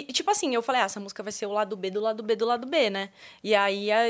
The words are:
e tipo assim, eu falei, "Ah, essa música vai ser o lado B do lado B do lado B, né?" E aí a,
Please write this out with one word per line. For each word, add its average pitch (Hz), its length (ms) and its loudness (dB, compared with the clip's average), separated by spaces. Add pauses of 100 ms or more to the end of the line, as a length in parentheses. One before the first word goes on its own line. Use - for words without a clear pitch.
e - 20 -10
tipo 359 180 0
assim, 381 240 2
eu 233 80 2
falei, 254 200 0
"Ah, 202 40 4
essa 196 140 -6
música 196 240 -12
vai 208 80 -6
ser - 140 -4
o 202 80 -6
lado 208 240 -2
B 185 120 -4
do 202 120 -2
lado 220 200 -2
B 220 140 0
do 220 100 0
lado 240 220 -2
B, 277 220 2
né?" 196 200 -4 (320)
E 214 140 4
aí 202 360 2
a, 214 60 4 (120)